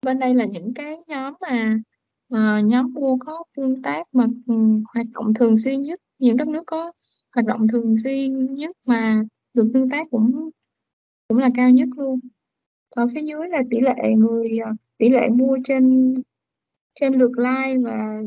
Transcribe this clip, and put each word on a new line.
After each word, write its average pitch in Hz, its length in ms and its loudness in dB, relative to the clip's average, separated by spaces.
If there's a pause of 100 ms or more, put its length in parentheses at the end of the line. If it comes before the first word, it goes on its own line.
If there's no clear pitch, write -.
Bên 262 140 -2
đây 254 160 0
là 233 100 2
những 196 280 -8
cái 294 220 -12 (120)
nhóm 277 340 -10
mà, 226 360 -2 (520)
ờ, 220 300 0
nhóm 247 340 0
mua 262 240 -2
có 311 260 -12 (140)
tương 262 240 -2
tác 294 320 -8
mà, 247 140 2 (200)
ừ, 240 60 0 (400)
hoạt 233 200 -4
động 214 200 0
thường 226 240 4
xuyên 269 240 -2
nhất, 311 180 -8 (200)
những 247 180 4
đất 302 100 -2
nước 311 200 -4
có 330 240 -8 (440)
hoạt 233 100 0
động 220 220 0
thường 226 360 0
xuyên 269 500 -2
nhất 294 180 -8 (140)
mà 220 380 0 (300)
được 240 200 2
tương 262 160 0
tác 302 220 -4
cũng, 262 380 0 (800)
cũng 220 100 0
là 262 180 2
cao 247 140 4
nhất 254 280 6
luôn. 269 220 -4 (760)
Còn 240 200 0
phía 311 60 -8
dưới 302 280 -8
là 302 200 -2
tỷ 240 100 -2
lệ 240 380 2
người, 226 480 2
ờ, 220 60 -6 (260)
tỷ 240 120 4
lệ 247 200 4
mua 262 340 2
trên, 262 500 4 (840)
trên 269 140 2
lượt 254 240 4
like 262 460 0
và 214 440 -6